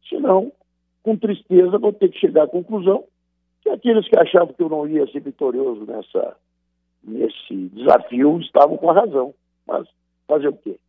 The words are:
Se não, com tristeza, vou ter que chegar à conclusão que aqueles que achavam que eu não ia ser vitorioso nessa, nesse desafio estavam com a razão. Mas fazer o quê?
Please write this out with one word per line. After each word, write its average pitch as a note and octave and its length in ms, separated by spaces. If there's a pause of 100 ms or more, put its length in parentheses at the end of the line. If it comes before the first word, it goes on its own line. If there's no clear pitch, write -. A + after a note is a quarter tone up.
Se - 80
não, A#3 340 (520)
com A3 140
tristeza, F#3 600
vou G#3 160
ter F#3+ 160
que - 100
chegar D#3 240
à D3+ 40
conclusão F#3 560 (580)
que G#4+ 80
aqueles A3 380
que - 100
achavam E3+ 360
que - 80
eu D#3+ 80
não D3+ 180
ia D3+ 200
ser C#3+ 140
vitorioso B2+ 640
nessa, - 500 (680)
nesse A2 500 (200)
desafio C3 640
estavam D#3 380
com E3 120
a D#3+ 40
razão. C#3+ 400 (340)
Mas - 200 (400)
fazer D3 220
o - 40
quê? - 220 (140)